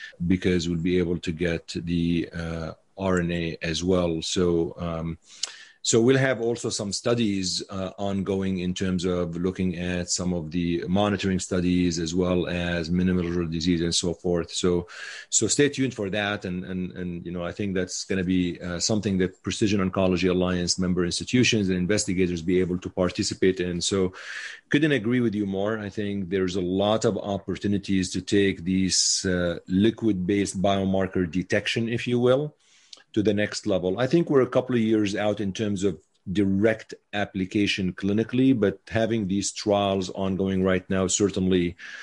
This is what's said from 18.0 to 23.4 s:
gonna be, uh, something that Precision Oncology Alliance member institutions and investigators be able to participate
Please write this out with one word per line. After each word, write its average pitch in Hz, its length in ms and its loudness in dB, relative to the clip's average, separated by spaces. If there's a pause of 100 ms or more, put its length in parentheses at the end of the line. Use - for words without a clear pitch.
gonna 95 320 -2
be, 90 240 0
uh, 87 180 -6
something 101 420 0
that - 220 -2
Precision 101 380 0
Oncology 92 480 2
Alliance 90 500 0
member 92 240 2 (100)
institutions 113 580 2
and 92 80 0
investigators 90 640 0
be 90 180 2
able 90 240 0
to 92 60 -6
participate 92 680 0 (100)